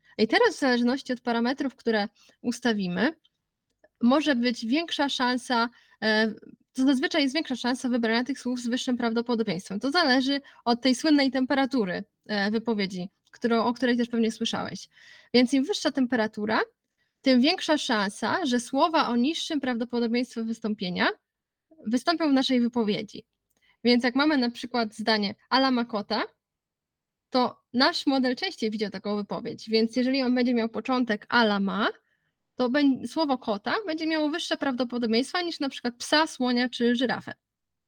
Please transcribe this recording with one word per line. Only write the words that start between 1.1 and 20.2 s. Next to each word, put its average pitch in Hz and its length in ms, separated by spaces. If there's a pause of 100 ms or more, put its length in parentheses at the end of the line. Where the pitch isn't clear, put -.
od 240 80
parametrów, 240 540
które 214 320 (340)
ustawimy, 214 720 (880)
może 285 340
być 240 320
większa 294 420
szansa, 247 600 (340)
e, 220 240 (460)
to 262 120
zazwyczaj 285 380
jest 262 120
większa 311 200
szansa 247 340
wybrania 233 340
tych 262 160
słów 247 220
z 240 60
wyższym 247 300
prawdopodobieństwem. 226 840
To 277 120
zależy 277 500 (240)
od 240 160
tej 254 140
słynnej 285 360
temperatury, 262 720 (240)
e, 208 240
wypowiedzi, 202 580 (220)
którą, 226 340
o 240 80
której 247 240
też 240 120
pewnie 226 220
słyszałeś. 190 580 (440)
Więc 247 200
im 269 120
wyższa 339 260
temperatura, 220 680 (600)
tym 254 200
większa 311 360
szansa, 226 680
że 247 140
słowa 294 500
o 240 60
niższym 294 460
prawdopodobieństwie 240 840